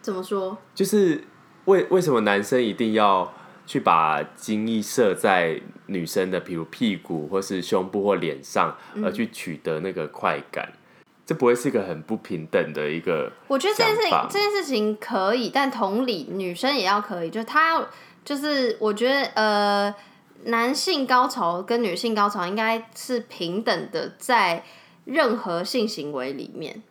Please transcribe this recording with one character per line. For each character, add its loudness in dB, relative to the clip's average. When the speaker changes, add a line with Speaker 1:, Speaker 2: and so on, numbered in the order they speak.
Speaker 1:
怎 -6
么 -6
说？ -4
Speaker 2:
就 0
是 4
为， 6
为 6
什 0
么 4
男 4
生 2
一 0
定 0
要 4
去 -2
把 4
精 -4
液 0
射 2
在 2
女 -4
生 0
的， -2
比 -10
如 -6
屁 -2
股 -6
或 -2
是 -4
胸 0
部 -2
或 4
脸 -4
上， 0
Speaker 1:
嗯。 -6
Speaker 2:
而 0
去 -4
取 -10
得 -4
那 -4
个 -4
快 -2
感？ -8
这 -2
不 2
会 8
是 -2
一 -2
个 2
很 -6
不 -6
平 -8
等 0
的 -2
一 -2
个 -2
Speaker 1:
我 0
觉 -2
得 2
这 2
件 4
事 0
情， 2
Speaker 2:
想 4
法 2
吗？ -6
Speaker 1:
这 -2
件 2
事 -2
情 0
可 0
以， -2
但 0
同 -2
理， -4
女 -6
生 -2
也 0
要 2
可 -6
以， -6
就 -6
是 -6
她 2
要， 0
就 -6
是 0
我 0
觉 0
得， 2
呃， 2
男 0
性 -2
高 4
潮 -2
跟 0
女 -2
性 -2
高 4
潮 -4
应 -4
该 -2
是 -4
平 -6
等 -2
的， -6
在 2
任 2
何 -4
性 0
行 -8
为 -6
里 -12
面。 -12